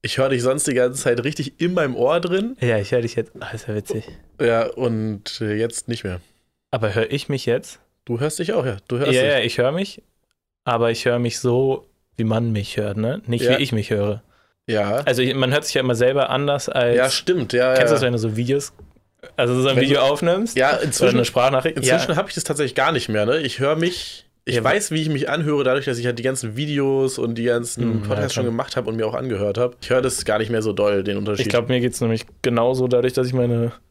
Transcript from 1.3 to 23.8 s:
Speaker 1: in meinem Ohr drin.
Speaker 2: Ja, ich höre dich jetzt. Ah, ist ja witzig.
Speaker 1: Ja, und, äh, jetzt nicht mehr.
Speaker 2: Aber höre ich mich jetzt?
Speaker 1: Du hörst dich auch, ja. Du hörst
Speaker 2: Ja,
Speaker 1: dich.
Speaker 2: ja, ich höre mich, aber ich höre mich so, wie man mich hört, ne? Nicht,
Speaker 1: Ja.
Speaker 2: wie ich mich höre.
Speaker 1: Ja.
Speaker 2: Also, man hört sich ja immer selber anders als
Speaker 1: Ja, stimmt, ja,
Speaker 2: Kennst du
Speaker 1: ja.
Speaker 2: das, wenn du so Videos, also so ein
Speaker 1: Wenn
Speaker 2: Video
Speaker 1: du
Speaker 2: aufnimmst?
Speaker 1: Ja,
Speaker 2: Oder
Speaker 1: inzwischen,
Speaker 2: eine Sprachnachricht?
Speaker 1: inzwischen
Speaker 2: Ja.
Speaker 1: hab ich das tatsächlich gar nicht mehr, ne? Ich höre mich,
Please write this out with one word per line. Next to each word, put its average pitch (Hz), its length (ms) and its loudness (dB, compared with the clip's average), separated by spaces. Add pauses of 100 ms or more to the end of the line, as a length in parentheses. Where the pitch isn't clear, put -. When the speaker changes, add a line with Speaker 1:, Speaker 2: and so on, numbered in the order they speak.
Speaker 1:
in 175 140 0
meinem 143 220 0
Ohr 147 240 2
drin. 196 400 -2
Speaker 2:
Ja, 120 180 2
ich 101 140 -2
höre 127 80 2
dich 117 160 -4
jetzt. 113 240 -4
Ah, - 120 -12
ist 113 160 -12
ja 107 60 -6
witzig. 107 300 -6 (360)
Speaker 1:
Ja, 113 260 2
und, 110 760 -4
äh, 107 140 -2
jetzt 113 340 -4
nicht 117 160 -6
mehr. 90 160 -6 (500)
Speaker 2:
Aber 110 240 0
höre 113 160 2
ich 139 200 -4
mich 135 160 -2
jetzt? - 340 -2 (240)
Speaker 1:
Du 120 160 -4
hörst 151 180 -4
dich 175 140 -4
auch, 135 140 0
ja. 104 100 -4 (100)
Du 123 120 -4
hörst 143 140 0
Speaker 2:
Ja, 127 100 4
Speaker 1:
dich. 143 80 2
Speaker 2:
ja, 139 80 4
ich 117 200 0
höre 127 140 2
mich, 190 300 -6 (600)
aber 117 260 2
ich 113 160 -4
höre 120 120 2
mich 120 220 -2
so, 127 460 0 (300)
wie 113 80 -2
man 113 280 0
mich 104 240 -4
hört, 104 220 -4
ne? 127 280 -2
Nicht, 120 200 -2
Speaker 1:
Ja. 127 120 4
Speaker 2:
wie 143 40 0
ich 131 100 -2
mich 107 180 -2
höre. 104 320 0 (440)
Speaker 1:
Ja. 104 300 0 (100)
Speaker 2:
Also, 127 160 2 (120)
man 131 180 2
hört 151 120 2
sich - 100 -6
ja 147 60 4
immer 127 140 2
selber 127 340 4
anders 143 400 -2
als 120 300 2
Speaker 1:
Ja, 131 100 4
stimmt, 131 460 0
ja, 127 200 4
Speaker 2:
Kennst 131 60 6
du 120 60 6
Speaker 1:
ja. 117 60 4
Speaker 2:
das, 113 100 4
wenn 123 100 2
du 117 60 0
so 110 180 -2
Videos, 131 380 -2 (640)
also 123 260 2
so 135 60 2
ein 131 80 2
Speaker 1:
Wenn 131 80 6
Speaker 2:
Video 139 160 4
Speaker 1:
du - 20 4
Speaker 2:
aufnimmst? 170 560 2
Speaker 1:
Ja, 135 160 4
Speaker 2:
Oder - 80 0
Speaker 1:
inzwischen, 127 340 2
Speaker 2:
eine 123 80 4
Sprachnachricht? 131 540 2
Speaker 1:
inzwischen 131 320 2
Speaker 2:
Ja. 151 60 0
Speaker 1:
hab 202 120 -2
ich - 60 -12
das 165 100 -6
tatsächlich 143 300 -2
gar 143 180 2
nicht 135 160 -2
mehr, 107 160 0
ne? 131 140 2
Ich 147 200 -4
höre 143 180 0
mich, - 500 -4 (200)